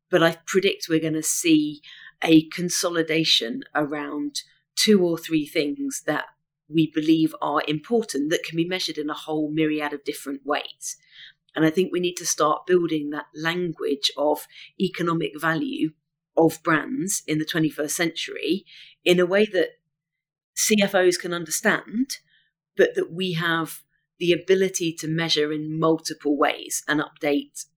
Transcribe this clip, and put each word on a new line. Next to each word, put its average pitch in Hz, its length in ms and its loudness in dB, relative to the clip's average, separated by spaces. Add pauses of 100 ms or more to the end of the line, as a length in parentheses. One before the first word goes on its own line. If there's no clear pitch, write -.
But 170 140 4
I 170 240 2
predict 190 420 0
we're 160 100 2
gonna 156 240 -2
see 151 600 2 (420)
a 160 240 6
consolidation 160 1160 0 (100)
around 147 680 -4 (360)
two 196 280 6
or 165 140 0
three 160 260 -2
things 143 600 -4
that 151 180 -2 (460)
we 156 200 2
believe 156 520 2
are 147 260 0
important 151 640 -2
that 170 140 0
can 160 120 -10
be 165 80 0
measured 175 320 -4
in 151 140 -6
a 147 40 -6
whole 156 360 -4
myriad 151 420 -2
of 143 120 -10
different 139 420 -10
ways. - 500 -6 (580)
And 156 120 4
I 160 40 4
think 185 220 0
we 180 80 -2
need 180 160 -2
to 170 80 -12
start - 420 0
building 156 440 2
that 147 240 -8
language 165 800 -4
of 147 300 0 (340)
economic 170 580 -2
value 156 520 -2 (440)
of 160 280 4
brands 160 640 -2
in 151 120 0
the 156 60 -2
twenty-first 151 500 -2
century 170 720 -4 (400)
in 180 160 6
a 180 60 4
way 202 180 2
that 185 280 0 (840)
C - 240 2
F 196 140 2
Os 180 240 4
can 175 160 -6
understand, 180 840 -2 (540)
but - 200 4
that 180 180 -4
we 180 220 -2
have 165 480 -2 (380)
the 175 120 2
ability 185 680 2
to 156 80 -6
measure 156 420 0
in 156 300 -4
multiple 160 580 0
ways - 480 -2
and 151 140 0
update - 640 -4 (120)